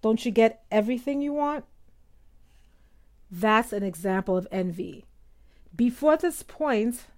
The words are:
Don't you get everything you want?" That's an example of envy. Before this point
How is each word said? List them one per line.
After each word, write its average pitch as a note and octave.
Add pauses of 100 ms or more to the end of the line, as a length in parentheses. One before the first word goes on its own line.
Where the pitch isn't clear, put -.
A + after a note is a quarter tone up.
Don't A3
you A#3+
get A3+
everything B3
you C#4+
want?" D4 (1700)
That's G#3+
an G3+
example F#3+
of F#3
envy. F3+ (680)
Before B3
this E4
point A#3+ (120)